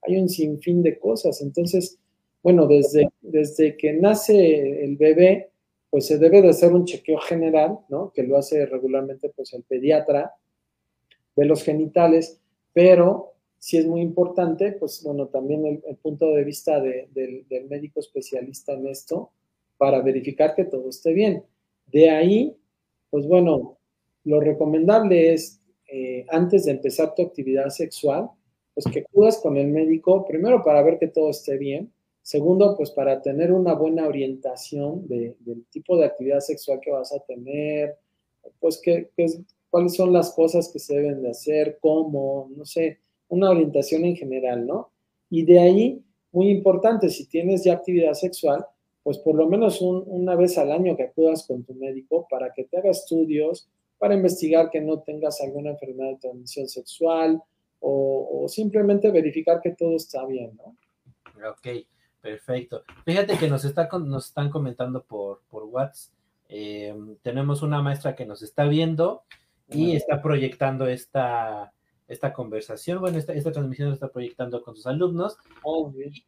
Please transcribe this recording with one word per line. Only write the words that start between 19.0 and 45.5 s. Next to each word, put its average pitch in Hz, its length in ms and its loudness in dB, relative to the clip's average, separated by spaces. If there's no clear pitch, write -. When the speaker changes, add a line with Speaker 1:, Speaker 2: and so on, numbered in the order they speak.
Speaker 1:
para 135 240 2
verificar 135 540 0
que 190 80 0
todo 131 260 -8
esté 165 220 -2
bien. 190 320 0
De 160 240 8
ahí, 190 460 2
pues, 143 180 -4
bueno, 165 500 2
lo 151 160 4
recomendable 165 920 4
es, - 280 -6
eh, 127 420 -10
antes 175 360 0
de 151 80 0
empezar 143 420 -4
tu 180 80 -2
actividad 135 460 -4
sexual, 151 640 -6
pues, 143 180 -6
que 147 80 -6
acudas 214 380 4
con 143 180 -2
el 139 120 0
médico, 160 580 2
primero 180 380 0
para 147 180 4
ver 160 160 2
que 156 100 -2
todo 156 220 0
esté 143 260 -6
bien, 143 360 -8
segundo, 185 540 2
pues, 147 140 -4
para 135 320 -2
tener 147 300 0
una 180 220 2
buena 160 320 0
orientación 139 1000 -6
de, 120 320 -6
del 117 260 -14
tipo 160 300 -4
de 156 100 4
actividad 135 340 -2
sexual 139 400 -6
que 151 100 -10
vas 131 220 -6
a 143 80 -8
tener, 147 760 -8
pues, 160 180 0
que, 170 380 -2
que 170 80 0
es, 165 160 -4
cuáles 175 240 2
son 180 180 2
las 175 200 2
cosas 160 360 0
que - 100 -14
se 143 180 -6
deben 143 260 -2
de 123 80 -6
hacer, 151 500 -4
cómo, 139 760 -2
no 147 80 -18
sé, 160 340 -4
una 185 220 2
orientación 156 540 2
en 175 120 0
general, 127 500 -6
¿no? 190 240 -8
Y 165 160 -2
de 175 140 10